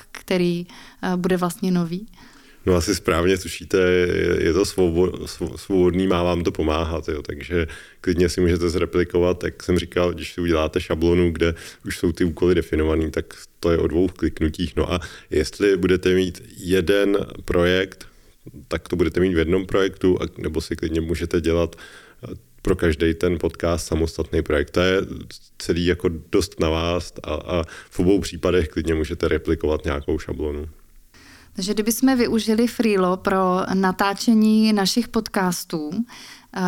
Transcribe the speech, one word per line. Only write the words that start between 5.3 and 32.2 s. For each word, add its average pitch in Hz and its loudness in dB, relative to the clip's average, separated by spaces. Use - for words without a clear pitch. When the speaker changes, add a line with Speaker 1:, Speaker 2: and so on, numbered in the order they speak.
Speaker 2:
svobodný, 92 2
má 90 2
vám 87 0
to 82 0
pomáhat, 80 -2
jo, 76 -6
takže 76 -4
klidně 87 2
si 92 -2
můžete 87 2
zreplikovat, 87 0
jak - -8
jsem 90 0
říkal, 87 0
když 80 -10
si - -8
uděláte 80 0
šablonu, 85 2
kde 82 2
už 92 -8
jsou 90 0
ty 92 0
úkoly 90 2
definovaný, 78 0
tak 78 -4
to 85 2
je 82 4
o 80 2
dvou 90 2
kliknutích. 80 -4
No 80 -2
a 90 -2
jestli 98 2
budete 90 2
mít 92 0
jeden 98 2
projekt, 90 0
tak - -8
to - -2
budete 87 0
mít 92 2
v 80 2
jednom 90 0
projektu, 92 2
a, 82 -2
nebo 78 -6
si 82 -6
klidně 80 -4
můžete 82 -2
dělat, 82 0
eh, - -14
pro 92 0
každý 82 2
ten 87 0
podcast 82 -2
samostatný 80 -2
projekt. 73 -2
To 87 0
je 92 2
celý 87 0
jako 87 2
dost - -2
na 80 2
vás 85 -2
a, 76 -6
a 82 -2
v - -6
obou 95 4
případech 87 0
klidně 80 -2
můžete 80 -2
replikovat 78 -2
nějakou 78 -2
šablonu. 73 -8
Speaker 1:
Takže 202 -4
kdyby 214 0
jsme 262 4
využili 226 2